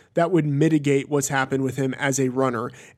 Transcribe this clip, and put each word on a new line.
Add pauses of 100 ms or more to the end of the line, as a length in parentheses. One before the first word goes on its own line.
(140)
that
would
mitigate
what's
happened
with
him
as
a
runner. (260)